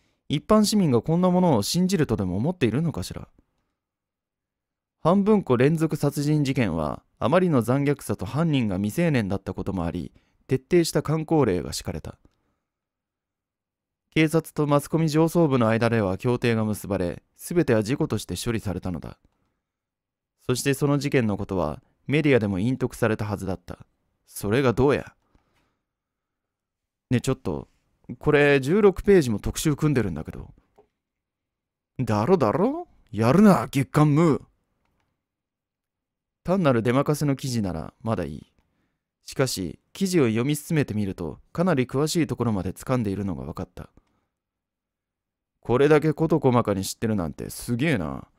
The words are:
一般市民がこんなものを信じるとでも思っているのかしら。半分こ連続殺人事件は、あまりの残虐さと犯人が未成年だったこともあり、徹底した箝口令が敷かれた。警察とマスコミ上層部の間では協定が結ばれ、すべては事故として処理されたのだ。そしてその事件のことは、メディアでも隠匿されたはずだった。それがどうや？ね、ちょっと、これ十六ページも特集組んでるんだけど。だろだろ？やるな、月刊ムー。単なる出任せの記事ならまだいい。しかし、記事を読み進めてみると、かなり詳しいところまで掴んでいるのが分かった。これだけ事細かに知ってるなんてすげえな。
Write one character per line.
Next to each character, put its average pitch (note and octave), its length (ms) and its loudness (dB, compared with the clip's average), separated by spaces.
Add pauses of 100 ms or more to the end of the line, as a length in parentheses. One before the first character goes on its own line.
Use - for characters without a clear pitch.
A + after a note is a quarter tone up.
(280)
一 C#3+ 180 -4
般 G#3+ 180 6
市 G#3+ 120 0
民 F3+ 140 2
が A#2 120 4
こ D#3+ 140 0
ん F3 40 2
な F#3 100 4
も F3+ 100 2
の E3+ 160 4
を G2+ 60 2
信 F3+ 260 0
じ F#3+ 100 0
る D3 80 2
と A2 100 0
で G2+ 80 -2
も F2+ 120 -2
思 C3 160 -2
っ - 40 -10
て B2 100 0
い G#2+ 40 2
る B2+ 120 -2
の E3 100 -2
か F2+ 100 -8
し - 100 -12
ら。 - 160 -16 (1700)
半 F#3+ 240 2
分 G#3 180 4
こ B2+ 140 2
連 C#3+ 200 4
続 D#3 200 -2
殺 D3 260 -2
人 D3 220 2
事 C3 100 0
件 G#2 220 -2
は、 D2 260 -6 (160)
あ - 100 -2
ま F3 120 4
り F#3 100 2
の C3 120 4
残 C3 220 0
虐 C#3 180 -2
さ - 140 -4
と F#2 100 -8
犯 D#3 260 -2
人 B2 160 0
が F#2 80 -4
未 G2+ 160 -2
成 E3+ 180 0
年 A#2 180 0
だ G2 80 -2
っ - 40 -6
た - 140 -10
こ F#2+ 100 -10
と G2 80 -6
も F2+ 120 -4
あ E2+ 60 -4
り、 E2 220 -8 (340)
徹 C3 240 -2
底 F3 140 4
し - 80 -6
た D3+ 100 0
箝 D#3+ 220 -2
口 D3+ 200 2
令 F2+ 180 0
が B1+ 100 -10
敷 - 120 -10
か F2+ 80 -8
れ E2+ 80 -10
た。 - 180 -14 (2000)
警 D#3 140 4
察 D#3+ 240 -2
と D3+ 140 -2
マ C#3+ 140 4
ス - 80 -10
コ E3 100 0
ミ D#3+ 100 2
上 D#3 200 2
層 E3+ 200 2
部 C3 100 2
の A2+ 100 2
間 A2+ 200 2
で A2+ 140 0
は F#2+ 160 -2
協 B2 200 -2
定 A#2 160 0
が A2 100 -2
結 G#2+ 220 -6
ば F#2+ 120 -2
れ、 F2 240 -6 (140)
す - 180 -10
べ E3+ 100 2
て B2+ 100 2
は A2 80 2
事 A#2 140 -4
故 D#3 120 -2
と A2 100 -4
し - 80 -14
て F#2 100 -10
処 A#2+ 160 -6
理 A2 80 -4
さ F#2 140 -6
れ F2+ 60 -8
た F#2 100 -8
の D#2+ 100 -8
だ。 - 180 -16 (1300)
そ B2+ 80 0
し B2 80 -6
て C#3 120 0
そ D3 120 -2
の C#3+ 120 2
事 C#3 120 -6
件 B2+ 160 2
の G2+ 120 -2
こ G2+ 80 -8
と F#2+ 100 -4
は、 D2+ 260 -4 (240)
メ C#3+ 140 0
デ D3 100 2
ィ B2+ 60 6
ア - 20 6
で G#2 100 -2
も F#2+ 100 -2
隠 A#2+ 200 -2
匿 - 180 -6
さ A#2+ 120 0
れ G#2+ 80 -2
た G#2+ 80 -6
は G#2 120 -6
ず F#2+ 100 -8
だ F#2 80 -4
っ - 40 -8
た。 - 280 -20 (400)
そ - 240 -8
れ B2+ 120 2
が B2 100 4
ど B2+ 160 2
う C3 60 2
や？ - 200 -6 (2000)
ね、 A#2+ 100 2
ち - 100 -6
ょ - 20 2
っ C3 40 -4
と、 C#2+ 320 -8 (500)
こ D3+ 140 -2
れ C#3+ 280 4
十 E3+ 220 0
六 G3 200 4
ペ G3+ 160 6
ー - 40 4
ジ B2 80 -2
も G#2 80 -2
特 - 200 -8
集 D3+ 180 0
組 D3+ 160 0
ん - 20 0
で A#2+ 80 2
る G2 80 -4
ん D#2+ 40 -8
だ D2 100 -8
け - 80 -12
ど。 - 200 -16 (1500)
だ A2 280 0
ろ F#3 100 4
だ A2+ 160 2
ろ？ C4+ 360 -2 (220)
や A2+ 220 2
る F3 80 6
な、 F#3+ 280 8
月 C3+ 180 -2
刊 D3+ 280 2
ム D#3 200 4
ー。 - 80 -4 (2000)
単 F#3 180 0
な C3+ 100 4
る A#2 100 2
出 A#2+ 100 0
任 C#3+ 260 0
せ D3+ 60 -4
の C#3 120 0
記 C#3 120 -8
事 A#2+ 140 -2
な F#2 100 -4
ら D#2+ 300 -10
ま A2+ 140 -4
だ F2 80 -4
い D2 100 -10
い。 - 120 -18 (760)
し - 120 -18
か C3+ 120 0
し、 F2+ 320 -8 (140)
記 F#3+ 160 -2
事 F3+ 120 2
を C3+ 40 4
読 A2+ 200 0
み D3 120 -2
進 - 180 -6
め D3 100 2
て G2+ 100 -8
み G#2 120 -4
る F#2+ 80 -6
と、 D#2+ 240 -10 (140)
か E3 100 -2
な F3+ 120 2
り B2+ 120 0
詳 C3+ 220 -2
し E3 120 -2
い C3+ 60 0
と B2 80 -4
こ A#2+ 100 -4
ろ A#2 80 0
ま F2+ 120 -2
で F#2 80 -6
掴 - 240 -6
ん A#2+ 80 -2
で G2 80 -4
い F#2+ 40 -4
る G2+ 80 -4
の F#2 120 -6
が B1+ 80 -10
分 D#2 100 -10
か - 80 -10
っ F2+ 100 -12
た。 - 180 -20 (1700)
こ A#2 180 0
れ C#3+ 80 6
だ D3+ 140 6
け D3+ 120 0
事 D#3 280 0
細 B2 240 4
か G2+ 100 0
に G2 100 -4
知 - 100 -8
っ - 20 -20
て A#2 100 -6
る A2 80 -2
な E2+ 140 -2
ん C2+ 40 -10
て - 160 -12
す - 280 -8
げ D3 140 -2
え B2 80 0
な。 C#2 280 -8 (120)